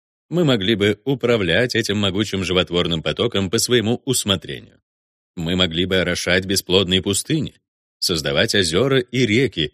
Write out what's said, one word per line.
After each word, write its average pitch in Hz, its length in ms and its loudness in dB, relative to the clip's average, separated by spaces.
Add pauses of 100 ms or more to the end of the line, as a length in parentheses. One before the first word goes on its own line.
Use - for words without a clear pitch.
(300)
мы 170 160 0
могли 117 300 2
бы 101 280 0
управлять 120 720 0
этим 110 220 0
могучим 98 480 -2
животворным 85 580 0
потоком 98 460 -2
по 117 80 -2
своему 117 480 0
усмотрению. 90 720 -4 (560)
Мы 87 220 -4
могли 87 280 0
бы 95 120 0
орошать 90 480 0
бесплодные 92 560 0
пустыни, 104 580 -4 (380)
создавать 80 580 0
озера 104 440 2
и 127 260 -2
реки 107 480 0